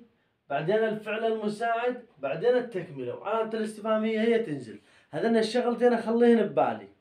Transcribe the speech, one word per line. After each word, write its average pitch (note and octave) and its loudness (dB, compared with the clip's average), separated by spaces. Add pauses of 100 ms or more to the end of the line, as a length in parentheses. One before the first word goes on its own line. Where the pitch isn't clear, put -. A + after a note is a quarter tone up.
(500)
بعدين E3+ 0
الفعل G#3+ -4
المساعد، A#3 -2 (140)
بعدين F3+ 0
التكملة، C#3+ -6
وعلامة A3 -4
الاستفهامية G#3+ -2
هي A#3 4
تنزل. C3 -6 (300)
هذين G#3+ 2
الشغلتين A#3+ 2
أخليهن A#3 4
ببالي. B2 -2 (120)